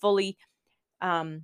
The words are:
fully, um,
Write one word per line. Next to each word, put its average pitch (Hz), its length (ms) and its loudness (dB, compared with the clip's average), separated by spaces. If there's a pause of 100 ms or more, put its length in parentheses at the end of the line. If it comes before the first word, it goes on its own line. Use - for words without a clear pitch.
fully, 196 380 2 (640)
um, 160 420 -2